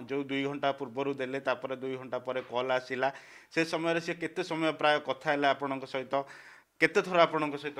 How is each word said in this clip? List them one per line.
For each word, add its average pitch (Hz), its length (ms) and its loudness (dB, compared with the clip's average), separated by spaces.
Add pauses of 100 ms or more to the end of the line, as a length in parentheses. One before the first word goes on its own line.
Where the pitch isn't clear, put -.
ଯେଉଁ 135 220 -4
ଦୁଇ 139 200 -2
ଘଣ୍ଟା 143 280 0
ପୂର୍ବରୁ 135 420 -4
ଦେଲେ, 131 260 -4
ତାପରେ 131 360 -2
ଦୁଇ 131 200 -6
ଘଣ୍ଟା 127 240 -6
ପରେ 127 220 -4
କଲ୍ 123 300 -2
ଆସିଲା, 127 400 0 (400)
ସେ 165 140 2
ସମୟରେ 165 340 0
ସେ 170 140 -4
କେତେ 170 300 -6
ସମୟ 160 280 0
ପ୍ରାୟ 151 280 4
କଥା 143 320 -2
ହେଲେ 143 160 4
ଆପଣଙ୍କ 135 380 0
ସହିତ? 131 280 -4 (680)
କେତେ 165 200 6
ଥର 180 200 0
ଆପଣଙ୍କ 151 340 4
ସହିତ 143 240 -8